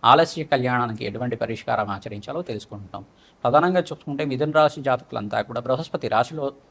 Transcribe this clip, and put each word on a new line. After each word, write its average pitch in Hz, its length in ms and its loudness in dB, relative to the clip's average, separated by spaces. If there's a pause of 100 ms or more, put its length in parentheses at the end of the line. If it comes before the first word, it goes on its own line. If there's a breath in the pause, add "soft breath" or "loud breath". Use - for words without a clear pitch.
(120)
ఆలస్య 160 400 6
కళ్యాణానికి 123 580 0
ఎటువంటి 117 320 -4
పరిష్కారం 113 540 -2
ఆచరించాలో 104 440 -10 (100)
తెలుసుకుంటున్నాం. 101 540 -10 (400 soft breath)
ప్రధానంగా 175 460 4
చూసుకుంటే 147 420 -6
మిథున 147 280 -2
రాశి 151 280 4
జాతకులంతా 113 520 -2 (100)
కూడా 120 160 -6
బృహస్పతి 131 480 -2
రాశిలో 139 320 0 (260)